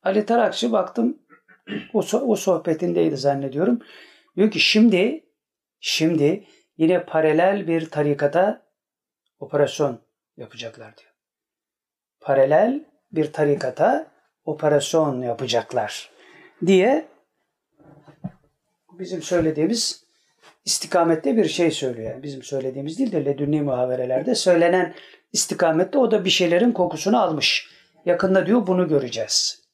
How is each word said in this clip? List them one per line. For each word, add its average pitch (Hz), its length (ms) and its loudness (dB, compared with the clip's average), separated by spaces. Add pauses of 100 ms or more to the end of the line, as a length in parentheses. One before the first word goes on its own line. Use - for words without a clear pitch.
Ali 196 220 0
Tarakçı 120 460 0
baktım, 110 480 -2 (380)
<clears throat> - 360 -12
o 214 60 2
so-, 226 220 -2
o 233 140 0
sohbetindeydi 165 800 0
zannediyorum. 139 640 0 (540)
Diyor 214 160 2
ki - 80 -6
şimdi, 220 680 2 (540)
şimdi 160 680 0 (300)
yine 175 280 2
paralel 160 640 2
bir 165 220 -2
tarikata 147 760 0 (760)
operasyon 139 600 -2 (360)
yapacaklar 113 600 -16
diyor. - 140 -20 (1080)
Paralel 156 640 2 (260)
bir 151 220 -2
tarikata 151 800 0 (340)
operasyon 151 760 0
yapacaklar 120 960 -6 (460)
diye 202 420 4 (1800)
bizim 175 300 -10
söylediğimiz 165 840 -2 (600)
istikamette 170 720 0
bir 196 80 4
şey 165 260 0
söylüyor. 113 400 -6
Yani 127 120 -14
bizim 139 200 -12
söylediğimiz 139 560 -6
değil 247 120 0
de 147 140 -2
ledünni 143 360 0
muhaberelerde 127 720 -2
söylenen 175 580 2 (380)
istikamette 175 680 0
o 233 140 4
da 202 140 0
bir 190 40 0
şeylerin 180 420 2
kokusunu 190 500 0
almış. - 480 -2 (360)
Yakında 180 400 2
diyor 208 220 2
bunu 180 200 2
göreceğiz. 120 760 -2 (100)